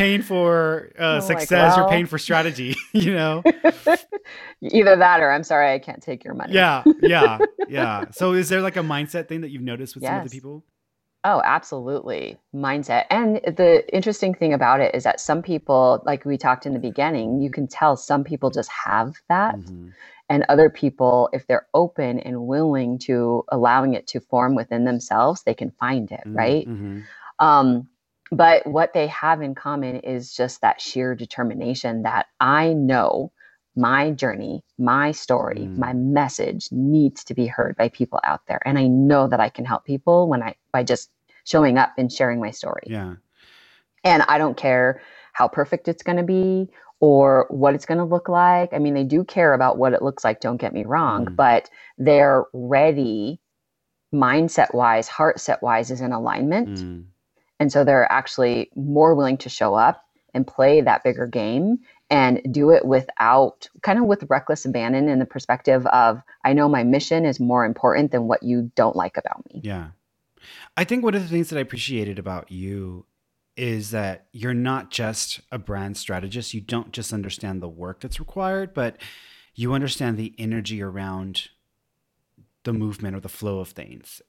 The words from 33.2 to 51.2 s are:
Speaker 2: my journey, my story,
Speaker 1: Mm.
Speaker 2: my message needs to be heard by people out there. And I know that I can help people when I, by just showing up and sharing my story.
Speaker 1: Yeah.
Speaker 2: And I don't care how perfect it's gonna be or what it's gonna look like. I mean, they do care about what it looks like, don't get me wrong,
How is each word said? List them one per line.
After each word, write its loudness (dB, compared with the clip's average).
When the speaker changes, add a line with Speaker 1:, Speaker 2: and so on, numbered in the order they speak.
Speaker 2:
my 2
journey, -6
my 2
story, -4
Speaker 1:
Mm. -10
Speaker 2:
my -4
message -2
needs 2
to -10
be 0
heard -4
by 0
people -4
out -2
there. -6
And 0
I 2
know 4
that 0
I 2
can -10
help -4
people 2
when 0
I, -10
by 0
just -4
showing 4
up 4
and 0
sharing 0
my -6
story. -10
Speaker 1:
Yeah. -8
Speaker 2:
And 6
I 4
don't 0
care 2
how 2
perfect -2
it's -4
gonna -2
be 0
or 6
what 2
it's -6
gonna 0
look -2
like. 4
I -4
mean, 0
they 0
do 0
care 2
about 2
what 2
it 0
looks -6
like, 0
don't -4
get -6
me -6
wrong, -2